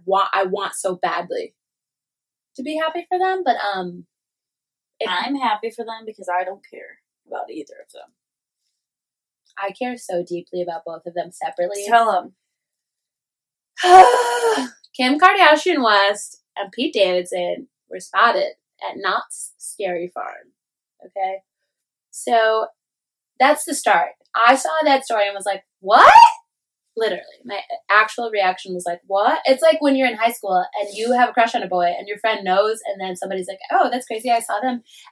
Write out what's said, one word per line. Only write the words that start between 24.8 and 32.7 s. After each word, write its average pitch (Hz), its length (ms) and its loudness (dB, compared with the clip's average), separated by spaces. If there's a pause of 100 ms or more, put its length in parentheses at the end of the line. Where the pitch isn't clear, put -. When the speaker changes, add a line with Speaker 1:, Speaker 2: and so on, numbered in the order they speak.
Speaker 1:
that 269 200 2
story 208 220 -2
and 202 80 -6
was 196 120 -10
like, 190 160 -6 (180)
"What?" 233 320 8 (840)
Literally. 208 280 -2 (200)
My 202 160 -8 (300)
actual 220 400 2
reaction 190 420 -2
was 180 140 -8
like, 175 220 -6
"What?" 214 380 0
It's 262 160 2
like 320 200 4
when 277 140 2
you're 262 120 2
in 226 80 -4
high 226 140 0
school 185 340 -2 (160)
and 202 120 -4
you 226 200 -4
have 247 160 4
a - 40 -10
crush 233 240 2
on 220 80 -2
a 180 40 -10
boy 180 180 0
and 175 200 -4
your 208 120 -10
friend 208 260 -4
knows, 208 420 2